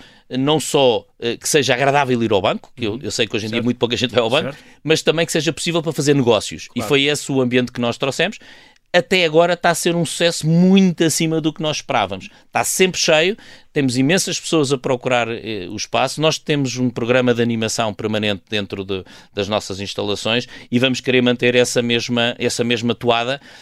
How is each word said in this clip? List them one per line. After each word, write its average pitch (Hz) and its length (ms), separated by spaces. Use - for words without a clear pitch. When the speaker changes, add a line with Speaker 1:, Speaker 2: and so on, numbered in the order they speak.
Speaker 1:
não 143 220
só, 131 440
eh, 117 180
que - 120
seja 135 260
agradável 131 480
ir 110 80
ao 98 100
banco, 139 360
que 113 80
eu, 104 80
Speaker 2:
Uhum. 131 100
Speaker 1:
eu 104 80
sei 113 160
que 104 80
hoje 107 120
em - 20
dia 110 80
Speaker 2:
Certo. 110 80
Speaker 1:
muito 123 140
pouca 117 180
gente 113 160
vai 117 100
ao 110 80
banco, 139 220
Speaker 2:
Certo. - 120
Speaker 1:
mas 160 180
também 160 240
que - 60
seja 156 200
possível 170 300
para 160 100
fazer 143 220
negócios. 113 520
E - 80
Speaker 2:
Claro. 113 140
Speaker 1:
foi 139 140
esse 143 300
o 131 80
ambiente 123 320
que - 80
nós 117 180
trouxemos. 160 400
Até 175 320
agora 165 300
está 170 160
a 165 40
ser 170 220
um 170 80
sucesso 170 440
muito 185 540
acima 160 380
do 151 120
que 160 100
nós 151 160
esperávamos. 98 500
Está 117 180
sempre - 360
cheio, 170 360
temos 135 240
imensas 165 440
pessoas 143 320
a 135 60
procurar, 123 500
eh, 107 420
o 107 60
espaço. 123 440
Nós 156 200
temos 139 360
um 127 140
programa 123 420
de 117 80
animação 113 540
permanente 107 560
dentro 101 340
de, 95 200
das 101 140
nossas 98 320
instalações 104 720
e 120 80
vamos 127 200
querer 127 220
manter 123 320
essa 123 260
mesma, 120 560
essa 120 280
mesma 117 280
toada 120 480